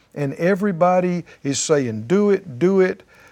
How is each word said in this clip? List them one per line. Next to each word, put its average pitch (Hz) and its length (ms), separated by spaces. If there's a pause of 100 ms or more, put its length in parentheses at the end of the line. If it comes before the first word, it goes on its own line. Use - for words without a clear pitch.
(160)
and 143 200
everybody 180 880 (200)
is 139 160
saying, 123 480
"Do 202 220
it, 190 300
do 190 200
it," 185 220 (300)